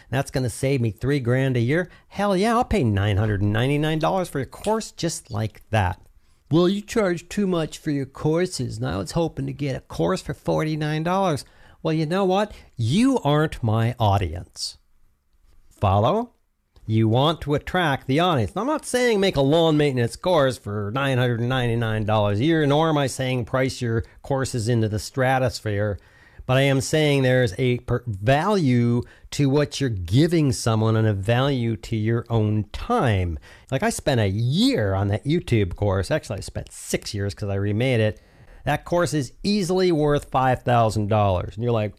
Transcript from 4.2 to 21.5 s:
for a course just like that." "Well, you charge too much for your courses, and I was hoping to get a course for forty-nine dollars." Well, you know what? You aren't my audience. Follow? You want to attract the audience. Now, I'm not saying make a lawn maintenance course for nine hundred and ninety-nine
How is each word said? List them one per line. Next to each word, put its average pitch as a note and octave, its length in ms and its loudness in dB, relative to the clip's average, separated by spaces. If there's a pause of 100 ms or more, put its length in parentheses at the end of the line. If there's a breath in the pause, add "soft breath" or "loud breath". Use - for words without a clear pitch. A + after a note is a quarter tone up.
for C#3+ 120 -6
a A#2+ 40 -4
course - 460 -4
just - 400 -6
like A2 400 -6
that." F#2 280 0 (520)
"Well, F3 180 4
you G3+ 120 -2
charge F#3 480 -2
too G#3 180 -2
much E3 320 -4
for - 100 -6
your C#3+ 160 -2
courses, D#3 720 -4
and A#2 80 -6
I C3 120 -4
was F3 160 -6
hoping D#3 340 -4
to C#3 60 -8
get C3+ 220 -6
a - 60 -10
course F3+ 400 -4
for - 140 -8
forty-nine D#3 640 -2
dollars." F3 440 0 (360 soft breath)
Well, D#3+ 140 0
you D#3+ 100 0
know F#3 200 0
what? G3 280 0 (240 loud breath)
You G#3+ 460 2
aren't D3+ 400 0
my A2+ 340 0
audience. F#2 800 -2 (880)
Follow? B2 640 0 (540)
You A2 200 2
want C3+ 340 2
to C#3+ 120 -2
attract D3 540 -2
the C3+ 120 2
audience. D#3 340 0
Now, F3+ 80 -4
I'm A#3+ 60 -4
not D4+ 180 -4
saying B3 340 0
make F#3+ 180 0
a C#3+ 40 2
lawn D#3 360 4
maintenance B2+ 380 0
course C#3+ 420 2
for G#2 360 -6
nine C3+ 260 0
hundred A#2+ 200 0
and A#2+ 80 -2
ninety-nine A#2 580 -2